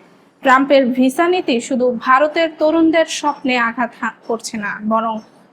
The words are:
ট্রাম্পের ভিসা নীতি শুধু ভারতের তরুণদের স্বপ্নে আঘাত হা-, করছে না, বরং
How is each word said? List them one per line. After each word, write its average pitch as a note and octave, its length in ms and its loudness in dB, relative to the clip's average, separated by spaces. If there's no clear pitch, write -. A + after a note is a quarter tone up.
ট্রাম্পের C4+ 440 4
ভিসা B3+ 420 0
নীতি F4 340 0
শুধু B3 400 -2
ভারতের D4+ 480 2
তরুণদের D#4+ 460 2
স্বপ্নে C#4+ 520 -4
আঘাত A#3 340 -2
হা-, - 260 -8
করছে A3+ 300 -6
না, G3+ 220 -8
বরং A3 300 -2